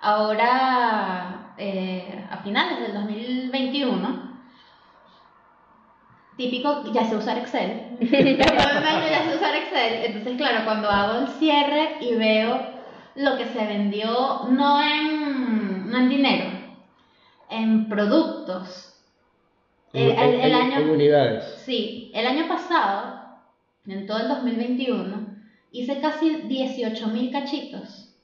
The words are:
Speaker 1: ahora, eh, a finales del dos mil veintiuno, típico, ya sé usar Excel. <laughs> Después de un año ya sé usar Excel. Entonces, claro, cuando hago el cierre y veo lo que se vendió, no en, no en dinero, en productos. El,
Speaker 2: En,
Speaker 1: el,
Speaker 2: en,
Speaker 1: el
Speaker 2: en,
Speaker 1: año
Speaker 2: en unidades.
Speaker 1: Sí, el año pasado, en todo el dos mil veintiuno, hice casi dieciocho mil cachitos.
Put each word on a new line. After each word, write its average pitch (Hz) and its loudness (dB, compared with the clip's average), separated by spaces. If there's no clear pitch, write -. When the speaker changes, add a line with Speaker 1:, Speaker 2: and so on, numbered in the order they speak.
Speaker 1:
ahora, 214 0
eh, 185 -6
a 185 -10
finales 247 -2
del 214 -6
dos 202 -4
mil 247 -4
veintiuno, 254 -2
típico, 254 -2
ya 226 2
sé 226 -2
usar 214 -4
Excel. 226 -6
<laughs> - -14
Después 233 0
de 285 4
un 294 -2
año 311 2
ya 302 2
sé 302 0
usar 381 0
Excel. 233 -2
Entonces, 220 -4
claro, 240 0
cuando 214 0
hago 202 2
el 269 -2
cierre 294 2
y 240 0
veo 220 2
lo 269 0
que - -4
se 220 -4
vendió, 214 -2
no 285 4
en, 269 -2
no 247 -2
en 254 4
dinero, 277 2
en 220 2
productos. 208 0
El, - 4
Speaker 2:
En, 226 2
Speaker 1:
el, - 6
Speaker 2:
en, 247 2
Speaker 1:
el 262 4
Speaker 2:
en, - 4
Speaker 1:
año 190 2
Speaker 2:
en 151 2
unidades. 143 6
Speaker 1:
Sí, - -6
el 226 -2
año 302 0
pasado, 254 -2
en 196 -8
todo 214 -4
el 240 -2
dos 262 -2
mil 233 0
veintiuno, 233 -2
hice 254 -6
casi 302 0
dieciocho 226 -4
mil 240 -2
cachitos. - -8